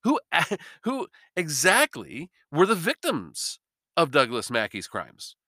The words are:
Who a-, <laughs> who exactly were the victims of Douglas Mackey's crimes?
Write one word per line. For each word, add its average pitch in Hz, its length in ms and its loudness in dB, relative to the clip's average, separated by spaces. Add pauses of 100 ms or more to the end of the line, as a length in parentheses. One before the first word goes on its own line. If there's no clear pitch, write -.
Who 269 160 2 (120)
a-, 170 260 2 (120)
<laughs> - 140 -20
who 247 260 -6 (280)
exactly 156 920 0 (200)
were 160 140 6
the 214 80 2
victims 175 840 -4 (360)
of 165 140 2
Douglas 123 400 2
Mackey's 107 380 -4
crimes? - 480 -12 (120)